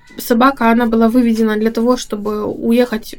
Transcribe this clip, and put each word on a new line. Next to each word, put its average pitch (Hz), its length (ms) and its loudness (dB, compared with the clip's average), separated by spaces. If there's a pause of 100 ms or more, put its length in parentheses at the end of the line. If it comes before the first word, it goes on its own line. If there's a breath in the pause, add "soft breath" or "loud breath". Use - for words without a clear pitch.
(160)
собака, 247 540 0
она 233 160 2
была 226 220 2
выведена 226 480 2
для 214 140 0
того, 233 260 0
чтобы 208 480 -8
уехать 233 760 -2